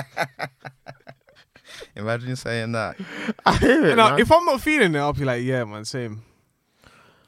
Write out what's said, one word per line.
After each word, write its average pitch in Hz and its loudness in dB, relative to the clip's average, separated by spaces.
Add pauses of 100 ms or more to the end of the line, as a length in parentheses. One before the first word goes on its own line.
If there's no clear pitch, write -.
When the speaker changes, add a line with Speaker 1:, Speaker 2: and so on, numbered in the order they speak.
(2000)
Speaker 1:
Imagine 117 -6
saying 113 -6
that. 107 -4 (480)
Speaker 2:
I - 4
hear 269 4
it, 165 6
Speaker 3:
You 240 4
know, 226 6
Speaker 2:
man. 143 0
Speaker 3:
if 240 4
I'm 339 6
not 277 0
feeling 277 2
it, - 0
I'll 143 0
be 139 -4
like, 123 -2
"Yeah, 127 -2
man, 107 -12
same." 110 -10 (1080)